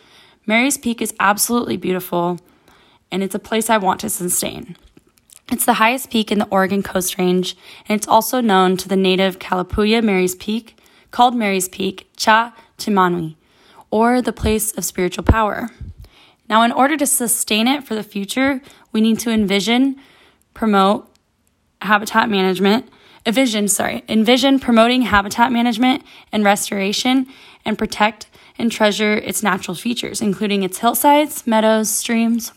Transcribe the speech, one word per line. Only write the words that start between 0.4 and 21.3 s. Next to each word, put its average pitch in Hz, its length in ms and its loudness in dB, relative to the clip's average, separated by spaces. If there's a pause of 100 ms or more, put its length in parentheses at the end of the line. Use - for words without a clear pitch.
Mary's 240 320 0
Peak 233 240 -4
is 214 180 -6
absolutely 214 560 0
beautiful, 175 640 -4 (720)
and 185 100 -4
it's 196 140 -4
a 208 40 -8
place 220 300 -2
I 226 80 4
want 185 220 0
to 214 100 -8
sustain. - 680 -6 (720)
It's 240 140 -4
the 240 80 4
highest 226 360 0
peak 220 220 -2
in 202 80 0
the 208 80 -2
Oregon 196 340 0
Coast - 360 -4
Range, 180 400 0 (320)
and 214 80 0
it's 208 100 -8
also 220 320 2
known 185 380 4
to - 100 -10
the 196 80 0
native 185 420 2
Kalapuya 208 640 0
Mary's 185 340 0
Peak, - 420 -8 (340)
called 247 240 4
Mary's 196 320 0
Peak, - 480 -8
Cha 226 400 2 (220)
Timanui, 175 580 0 (540)
or 233 320 2
the 226 100 -4
place 214 460 -2
of 185 80 -6
spiritual - 400 -4
power. 220 440 0 (800)
Now, 220 160 4
in 240 80 2
order 277 240 2
to 285 100 -2
sustain 226 600 -2
it 277 160 -2
for 220 120 -8
the 208 80 -6
future, 254 580 -4 (320)
we 220 80 0
need 220 180 2
to 240 100 -6
envision, 220 680 0 (560)
promote 202 600 0 (680)